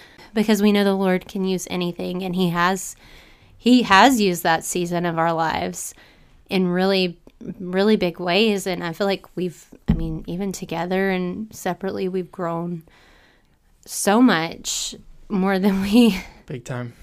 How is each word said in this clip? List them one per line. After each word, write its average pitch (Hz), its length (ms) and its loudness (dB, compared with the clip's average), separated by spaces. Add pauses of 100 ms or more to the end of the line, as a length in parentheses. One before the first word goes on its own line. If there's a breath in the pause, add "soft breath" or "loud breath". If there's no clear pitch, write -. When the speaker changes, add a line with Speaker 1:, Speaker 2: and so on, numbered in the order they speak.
(340 loud breath)
Speaker 1:
because 214 280 2
we 208 120 6
know 202 100 4
the 196 120 4
Lord 185 340 0
can 190 160 -4
use 185 260 -2
anything, 180 520 -6
and 185 120 -6
he 180 140 2
has, 175 460 -2 (600 soft breath)
he 247 260 6
has 226 360 8
used 180 240 0
that 165 220 0
season 175 400 -2
of 165 120 -2
our 165 160 2
lives 175 600 -4 (560 soft breath)
in 190 180 2
really, 185 500 0 (420)
really 190 360 2
big 180 240 -2
ways. 190 480 0
And 175 160 -4
I 170 80 -4
feel 196 160 -2
like 190 180 -4 (100)
we've, 175 300 -8 (220)
I - 60 4
mean, 160 340 -4
even 190 240 -6
together 180 580 -2
and 185 460 -4
separately, 190 540 -6
we've 180 220 -6
grown 170 520 -6 (1040 soft breath)
so 202 360 0
much 170 720 0 (360)
more 190 280 0
than 190 240 2
we 202 360 4 (280 loud breath)
Speaker 2:
Big 127 200 -12
time. 123 380 -8